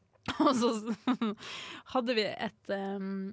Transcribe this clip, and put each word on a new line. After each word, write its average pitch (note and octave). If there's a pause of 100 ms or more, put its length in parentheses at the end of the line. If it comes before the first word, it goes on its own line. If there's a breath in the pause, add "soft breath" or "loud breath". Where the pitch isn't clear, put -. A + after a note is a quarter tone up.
(240)
<laughs> -
Og C#4+
så A#3+ (280)
<laughs> A3+ (560 loud breath)
hadde B3+
vi G#3+
et, -
ehm, G3